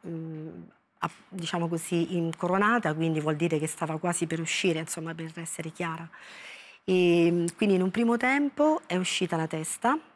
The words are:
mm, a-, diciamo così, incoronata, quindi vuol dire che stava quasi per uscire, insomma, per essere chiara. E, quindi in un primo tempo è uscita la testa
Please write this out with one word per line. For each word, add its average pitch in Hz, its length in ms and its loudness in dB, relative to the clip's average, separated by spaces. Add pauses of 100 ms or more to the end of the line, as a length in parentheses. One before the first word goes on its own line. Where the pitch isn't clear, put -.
mm, 160 420 -10 (520)
a-, - 100 -4 (180)
diciamo 170 400 -4
così, 170 480 -2
incoronata, 175 760 2
quindi 160 260 0
vuol 151 160 0
dire 160 220 0
che 151 80 -2
stava 156 320 -4
quasi 170 280 -2
per 165 140 -4
uscire, 165 380 0
insomma, 160 360 -8
per 160 220 -10
essere 165 340 -8
chiara. 165 380 -8 (760)
E, 175 600 6 (120)
quindi 202 200 4
in 185 60 4
un 185 80 2
primo 233 260 2
tempo 285 720 2
è 180 100 -2
uscita 180 400 0
la 160 100 0
testa 165 500 -2 (200)